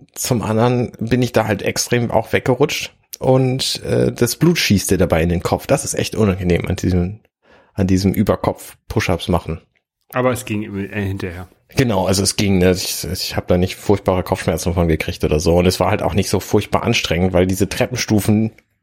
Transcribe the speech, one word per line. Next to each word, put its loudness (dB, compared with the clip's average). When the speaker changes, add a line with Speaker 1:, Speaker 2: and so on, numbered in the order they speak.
Speaker 1:
zum -2
anderen 0
bin 0
ich -2
da 2
halt -2
extrem -2
auch 0
weggerutscht 0
und, 0
äh, 0
das 0
Blut 4
schießte 2
dabei 2
in 2
den 0
Kopf. -2
Das 2
ist -6
echt -4
unangenehm 0
an -2
diesem, -2
an 0
diesem 2
Überkopf-Push-Ups -2
machen. -2
Speaker 2:
Aber 2
es -4
ging -6
im-, -8
äh, -6
hinterher. -8
Speaker 1:
Genau, 2
also 2
es -2
ging, 2
ne, 6
ich, -4
ich -6
hab -6
da 2
nicht -2
furchtbare 0
Kopfschmerzen -2
von 2
gekriegt -2
oder 2
so. 2
Und 4
es 2
war 2
halt -2
auch -2
nicht 0
so 0
furchtbar 0
anstrengend, 0
weil 4
diese 0
Treppenstufen, 0